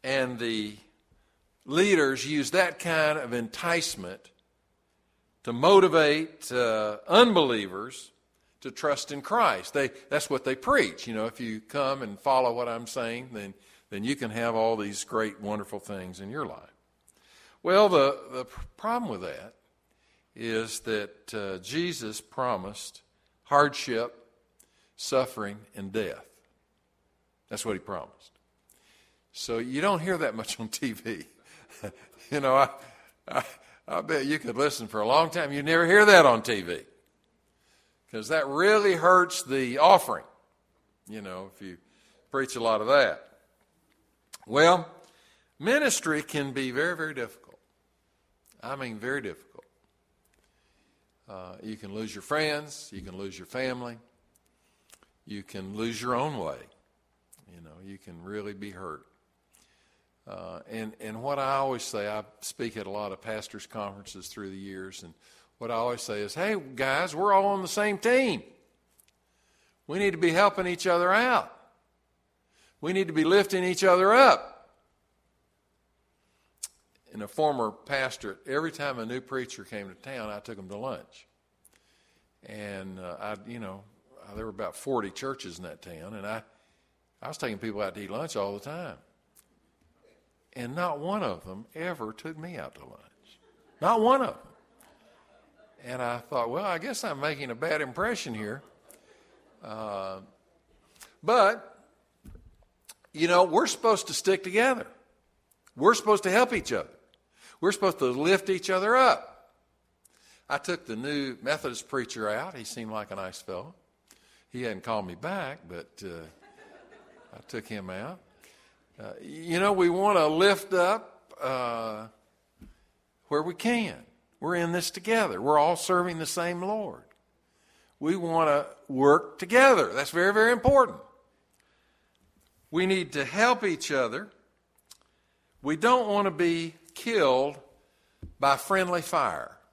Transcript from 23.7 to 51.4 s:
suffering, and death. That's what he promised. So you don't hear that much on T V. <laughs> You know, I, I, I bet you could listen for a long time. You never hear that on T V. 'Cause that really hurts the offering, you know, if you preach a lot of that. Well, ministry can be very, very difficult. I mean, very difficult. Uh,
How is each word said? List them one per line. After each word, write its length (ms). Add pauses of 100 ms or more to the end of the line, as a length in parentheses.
suffering, 640 (160)
and 180
death. 320 (1200)
That's 180
what 80
he 60
promised. 520 (1000)
So 260
you 240
don't 180
hear 180
that 160
much 240
on 100
T 240
V. 320 (580)
<laughs> 100 (380)
You 100
know, 140
I, 140 (600)
I, 140 (460)
I 140
bet 240
you 120
could 180
listen 300
for 140
a 60
long 240
time. 220
You 100
never 240
hear 180
that 220
on 160
T 200
V. 180 (1300)
'Cause 180
that 200
really 460
hurts 480
the 360
offering, 460 (840)
you 120
know, 340
if 80
you 140 (540)
preach 260
a 40
lot 200
of 80
that. 400 (1160)
Well, 420 (720)
ministry 600
can 300
be 200
very, 240
very 180
difficult. 440 (1040)
I 140
mean, 220
very 240
difficult. 420 (1600)
Uh, 340